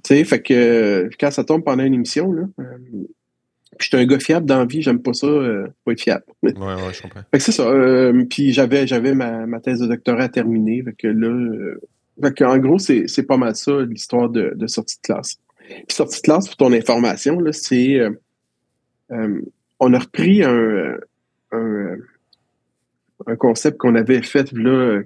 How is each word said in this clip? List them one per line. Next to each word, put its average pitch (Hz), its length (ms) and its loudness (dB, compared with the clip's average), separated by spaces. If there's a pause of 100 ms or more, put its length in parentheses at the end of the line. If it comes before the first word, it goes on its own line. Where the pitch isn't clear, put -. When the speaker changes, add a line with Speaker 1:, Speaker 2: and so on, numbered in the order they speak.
Speaker 1:
sais, 143 160 6
fait 135 180 0
que, - 120 0
euh, 113 560 4 (100)
quand 143 100 2
ça 139 140 -2
tombe 160 200 0
pendant 131 200 0
une 135 100 2
émission, 147 380 0
là, 165 120 -2 (160)
euh, 139 40 -12 (1120)
puis - 80 -6
je - 20 -2
suis 135 100 2
un 123 80 4
gars 135 140 4
fiable 160 260 0
dans 135 140 4
la 127 60 2
vie, 147 160 -4
j'aime 123 200 0
pas 123 120 -4
ça, - 120 -4
euh, 127 400 0 (200)
pas 120 80 0
être - 80 -6
fiable. - 240 -2 (180)
Speaker 2:
Ouais, 110 80 2
ouais, 95 420 -8
je - 80 -16
comprends. 101 200 -18 (100)
Speaker 1:
Fait 139 60 4
que - 20 -2
c'est 220 140 0
ça, 131 140 0
euh, 127 600 4
puis 143 220 0
j'avais, 135 340 2
j'avais 127 300 0
ma, 117 320 -4
ma 117 140 -8
thèse 123 180 -4
de 120 80 -2
doctorat 120 380 -2
à 123 40 -4
terminer, 113 540 -2
fait 120 100 -10
que - 140 -6
là, 110 220 0
euh, 113 520 -6 (400)
fait 139 140 0
que - 80 2
en 127 160 4
gros, 135 180 4
c'est, 127 300 2
c'est - 160 -2
pas 135 140 0
mal 117 180 0
ça, 143 260 -2
l'histoire 120 480 -2
de, 113 260 -2
de 110 120 -6
sortie - 300 -8
de - 40 -20
classe. - 380 -6 (280)
Puis - 180 -20 (100)
sortie 139 220 -2
de - 60 -14
classe, - 240 2
pour - 100 -20
ton 127 160 4
information, 120 680 0
là, 160 140 -2
c'est, 131 440 0
euh, 113 140 0 (1040)
euh, 107 280 -4 (380)
on 127 140 4
a 127 60 4
repris 185 440 2
un, 131 100 2
euh, 104 440 -2 (560)
un, 113 40 -4
euh, 104 500 -6 (1160)
un 113 120 -6
concept 131 400 0
qu'on 117 180 2
avait 117 260 2
fait, 135 300 -2
là, 120 540 0